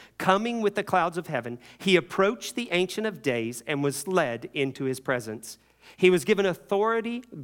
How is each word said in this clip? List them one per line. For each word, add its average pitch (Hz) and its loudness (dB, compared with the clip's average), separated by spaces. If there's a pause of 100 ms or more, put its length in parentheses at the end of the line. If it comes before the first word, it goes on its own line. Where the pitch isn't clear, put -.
(180)
coming 220 2
with 208 0
the 208 -2
clouds 170 0
of 175 -6
heaven. 120 -4 (180)
He 185 4
approached 196 0
the 240 -6
Ancient 185 0
of 190 -8
Days 120 -2
and 143 -2
was 143 -2
led 139 0
into 135 -2
his 131 -2
presence. 117 -6 (400)
He 180 6
was 180 2
given 202 2
authority, 220 -2 (220)